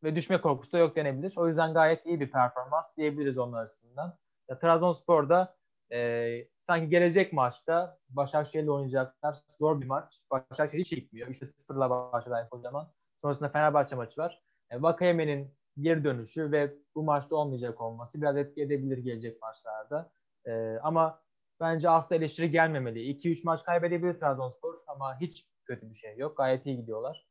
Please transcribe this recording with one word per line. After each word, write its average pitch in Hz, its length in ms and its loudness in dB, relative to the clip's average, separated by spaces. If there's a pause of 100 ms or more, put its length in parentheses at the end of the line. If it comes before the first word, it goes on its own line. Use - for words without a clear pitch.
Ve 156 120 0
düşme 175 260 0
korkusu 139 300 0
da 175 60 2
yok 165 180 6
denebilir. 147 420 -2
O 170 100 2
yüzden 160 260 2
gayet 160 320 4
iyi 165 140 -2
bir 135 120 -2
performans 131 680 0
diyebiliriz 147 400 -2
onlar 120 260 -4
açısından. 127 540 -12 (320)
Ya, 127 100 -10
Trabzonspor'da, 165 960 4 (360)
e, 117 380 -2 (380)
sanki 165 220 2
gelecek 175 440 6
maçta 160 640 0 (120)
Başakşehir'le 147 580 -2
oynayacaklar. 139 720 -2 (220)
Zor 151 220 2
bir 127 40 -8
maç. 131 360 -6 (100)
Başakşehir 147 500 -2
hiç 185 80 -4
gitmiyor. 120 380 -10
Üçte 131 180 -12
sıfırla 135 440 -4
başladı 123 460 -2
Aykut 117 160 -4
Kocaman. 123 400 -12 (300)
Sonrasında 143 280 -2
Fenerbahçe 147 460 2
maçı 120 260 -8
var. 170 200 -6 (280)
E, 120 120 -8
Vakayeme'nin 160 720 2 (260)
geri 160 240 2
dönüşü 139 480 -2
ve 147 220 2 (220)
bu 156 80 -4
maçta 147 320 0
olmayacak 127 460 -4
olması 117 400 -10
biraz 143 160 0
etki 143 240 -4
edebilir 135 360 -2
gelecek 117 440 -8
maçlarda. 110 680 -10 (340)
E, 113 380 -6
ama 160 380 0 (380)
bence 165 300 0
asla 165 260 4
eleştiri 160 360 0
gelmemeli. 143 580 2
İki 143 220 -2
üç 165 120 -2
maç 165 200 0
kaybedebilir 175 560 0
Trabzonspor 131 540 -4 (140)
ama 135 340 -8
hiç - 260 -10 (180)
kötü 113 240 -12
bir 113 60 -20
şey 107 220 -16
yok. 151 200 -6
Gayet 131 280 0
iyi 135 120 -4
gidiyorlar. 117 540 -10